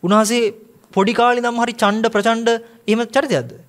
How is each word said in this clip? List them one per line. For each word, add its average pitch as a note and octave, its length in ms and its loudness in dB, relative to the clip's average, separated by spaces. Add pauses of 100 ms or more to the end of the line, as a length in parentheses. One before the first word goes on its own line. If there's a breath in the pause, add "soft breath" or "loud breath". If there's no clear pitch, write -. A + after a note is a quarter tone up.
උන්වහන්සේ G#3+ 500 0 (360)
පොඩි G3+ 240 0
කාලේ A#3+ 260 2
ඉඳන්ම A#3+ 200 -4
හරි A#3 140 -2
ඡණ්ඩ A3 380 0
ප්‍රචණ්ඩ A3+ 380 0 (340 loud breath)
එහෙම A3 240 0
චරිතයක්ද? A3+ 440 -2 (180)